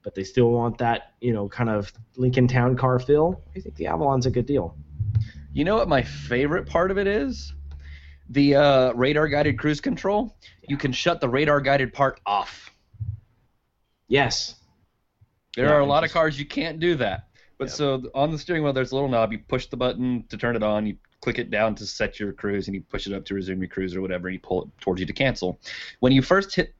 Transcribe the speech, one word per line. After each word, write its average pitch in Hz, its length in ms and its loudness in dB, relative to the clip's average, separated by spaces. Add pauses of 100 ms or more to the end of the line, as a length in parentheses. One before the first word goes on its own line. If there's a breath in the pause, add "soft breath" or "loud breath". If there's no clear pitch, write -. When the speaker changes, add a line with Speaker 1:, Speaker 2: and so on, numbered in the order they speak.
Speaker 1:
but - 120 -10
they 98 80 -6
still 117 280 4
want 117 280 0
that, 120 400 -2
you 120 140 0
know, 101 140 -2
kind 117 220 -2
of 104 220 -2 (240)
Lincoln 127 320 4
Town 123 280 2
Car 127 240 2
feel, 156 400 2 (160)
I 190 40 -8
think - 160 -14
the 165 100 -6
Avalon's 139 400 0
a 127 60 2
good 120 160 -2
deal. 101 280 -2 (800 loud breath)
Speaker 2:
You 143 100 0
know 196 140 2
what 185 100 2
my 139 140 4
favorite 143 680 -2
part 185 220 2
of 196 80 -2
it 202 80 0
is? 233 480 -2 (760 loud breath)
The, 139 260 4
uh, 135 380 6
radar 147 340 2
guided 147 320 0
cruise 151 220 -2
control. 208 540 -2 (320 loud breath)
You 143 100 -2
can 135 140 -2
shut 170 300 0
the 131 80 0
radar 143 320 2
guided 135 320 2
part 135 320 0
off. - 480 -4 (1300)
Speaker 1:
Yes. - 480 0 (1000)
Speaker 2:
There 127 100 0
Speaker 1:
Yeah, 147 80 6
Speaker 2:
are 147 60 8
a 143 60 6
Speaker 1:
I - 20 0
Speaker 2:
lot 147 160 4
of 160 40 -2
Speaker 1:
just - 60 -6
Speaker 2:
cars 156 260 2
you 147 60 -6
can't 160 340 -6
do 170 160 2
that. 107 320 -2 (300 soft breath)
But 135 100 -4
Speaker 1:
Yep. - 80 -10
Speaker 2:
so 139 240 0
th-, 123 160 -10
on 147 160 2
the 151 80 -6
steering 160 240 -2
wheel, 143 100 0
there's 131 180 -2
a 131 40 -4
little 139 140 0
knob. 113 220 2
You 110 80 -6
push - 280 -4
the - 100 -10
button 123 520 -2
to 110 80 -10
turn 120 180 -2
it 107 80 -2
on. 107 240 0
You 98 100 -4 (240)
click 117 160 -2
it 110 140 -6
down 107 240 0
to 107 100 -14
set - 340 -6
your 101 140 -6
cruise, 101 340 -4
and 98 60 -6
you 95 80 -8
push - 240 -10
it 98 80 -6
up 95 120 -8
to 98 100 -6
resume 92 240 -6
your 90 100 -6
cruise 92 260 -6
or 95 60 -4
whatever, 90 260 -6
and 92 60 -6
you 90 60 -10
pull 90 240 -4
it - 60 -16 (120)
towards 92 180 -2
you 92 60 -4
to - 80 -8
cancel. 113 460 -2 (400 loud breath)
When 127 120 6
you 135 120 6
first 196 320 2
hit - 240 -2